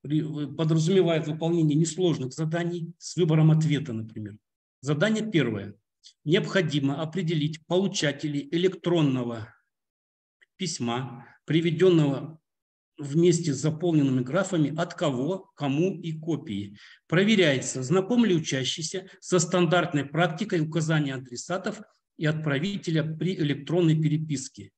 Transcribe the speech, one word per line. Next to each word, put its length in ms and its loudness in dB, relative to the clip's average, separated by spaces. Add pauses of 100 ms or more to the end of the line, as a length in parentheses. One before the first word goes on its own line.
При-, 200 -2
э, 320 -6
подразумевает 720 2
выполнение 500 0
несложных 580 0
заданий 680 -4
с 160 -14
выбором 340 6
ответа, 440 2
например. 440 -10 (440)
Задание 460 0
первое. 460 0 (500)
Необходимо 760 0
определить 640 -4
получателей 840 -2
электронного 1040 0 (1000)
письма, 680 -6 (200)
приведенного 960 2 (580)
вместе 560 2
с 80 -4
заполненными 600 2
графами 580 0
от 140 -4
кого, 640 -4
кому 440 -2
и 140 -8
копии. 640 -6 (300)
Проверяется, 760 2
знаком 420 2
ли 100 4
учащийся 720 -4 (120)
со 200 2
стандартной 680 2
практикой 560 0
указания 540 0
адресатов 680 -8 (360)
и 80 -4
отправителя 800 0
при 320 -2
электронной 640 2
переписке. 800 -4